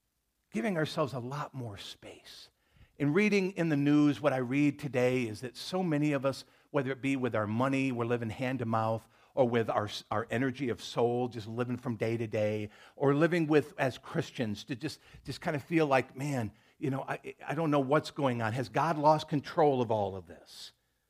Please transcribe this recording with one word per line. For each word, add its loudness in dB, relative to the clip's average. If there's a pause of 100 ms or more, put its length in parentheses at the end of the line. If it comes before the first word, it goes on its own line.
(540)
giving -2
ourselves 0
a -6
lot -8
more -8
space. -18 (500)
In 2
reading 2
in 2
the 2
news, 4
what 2
I 0
read 0
today 0
is -6
that -10
so -4
many 0
of 0
us, -4 (240)
whether -2
it -8
be 0
with -2
our 2
money, 0
we're -2
living -2
hand -4
to -4
mouth, 0 (340)
or 4
with 2
our, 0 (220)
our -2
energy 0
of -4
soul, 0
just -10
living -4
from -4
day 0
to -4
day, 0 (260)
or 2
living 2
with, 4
as 0
Christians, -6
to -8
just, -8 (260)
just -10
kind -2
of -6
feel 2
like, 2
"Man, -4 (260)
you -2
know, -4
I, -4 (300)
I -4
don't 0
know 4
what's 2
going 0
on. 0
Has -4
God 0
lost 6
control 2
of 0
all 0
of -12
this?" -20 (380)